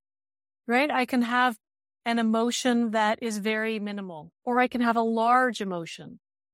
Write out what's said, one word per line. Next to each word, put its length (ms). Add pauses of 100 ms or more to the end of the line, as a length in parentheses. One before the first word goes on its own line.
(680)
right? 220
I 160
can 160
have 360 (480)
an 140
emotion 720
that 300
is 180
very 400
minimal, 520 (120)
or 160
I 80
can 140
have 140
a 60
large 600
emotion. 580 (340)